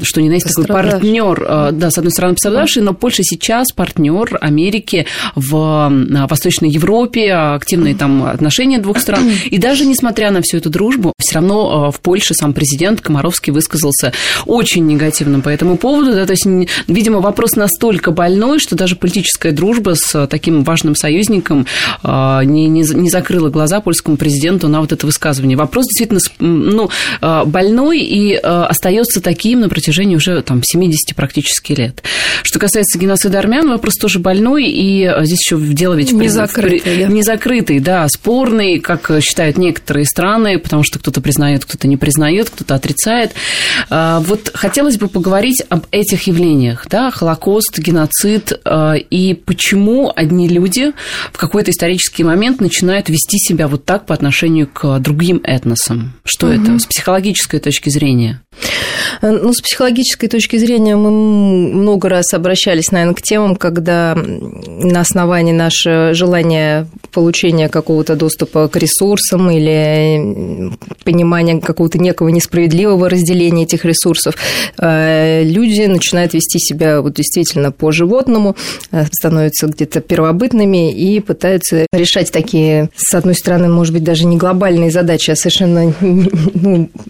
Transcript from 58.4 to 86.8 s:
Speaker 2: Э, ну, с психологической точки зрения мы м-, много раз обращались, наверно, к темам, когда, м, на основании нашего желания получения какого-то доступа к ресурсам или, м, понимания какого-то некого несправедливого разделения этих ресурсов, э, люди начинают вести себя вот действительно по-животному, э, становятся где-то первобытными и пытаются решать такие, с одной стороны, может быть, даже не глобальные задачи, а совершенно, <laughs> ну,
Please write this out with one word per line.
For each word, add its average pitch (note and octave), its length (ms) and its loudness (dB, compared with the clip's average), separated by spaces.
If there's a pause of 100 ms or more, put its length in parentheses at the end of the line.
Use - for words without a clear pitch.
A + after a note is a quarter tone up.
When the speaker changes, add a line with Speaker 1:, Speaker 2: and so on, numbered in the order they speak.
Speaker 2:
Э, G#3+ 100 2
ну, A3 220 2
с - 80 -2
психологической B3 680 -2
точки A3+ 280 0
зрения A3 380 2
мы G#3 140 2
м-, G3+ 720 2
много G3+ 280 2
раз F3+ 240 0
обращались, F3+ 580 0
наверно, F3 220 2
к - 80 -6
темам, G#3+ 340 0
когда, E3+ 600 0
м, - 460 -6 (260)
на F3 140 2
основании F3 520 2
нашего E3 600 2
желания E3 720 0 (240)
получения E3 580 2
какого-то D#3 460 0
доступа D#3 520 0
к - 100 -4
ресурсам F#3 720 0
или, D#3 680 2
м, F#2 600 -6 (240)
понимания E3+ 560 2
какого-то E3 380 -2
некого E3+ 320 2
несправедливого F3 800 2
разделения F3 540 2
этих E3 220 -2
ресурсов, E3 500 0 (420)
э, D#3+ 640 2
люди G#3 400 2
начинают F3+ 500 0
вести E3+ 260 0
себя D3+ 420 0
вот D3 120 -2
действительно D3 580 -2
по-животному, G3 840 0 (360)
э, D#3+ 200 0
становятся D#3 560 0
где-то D3+ 340 -4
первобытными F3 920 2
и F#3+ 260 0
пытаются F3 720 -2
решать F3 400 0
такие, D#3 640 0
с - 180 -2
одной F3+ 220 2
стороны, F3 340 0
может E3+ 240 2
быть, E3 100 0
даже E3 220 0
не F3 120 4
глобальные F3+ 540 2
задачи, E3+ 400 0
а D#3 40 2
совершенно, E3+ 640 2
<laughs> - 40 -2
ну, F3+ 880 2 (200)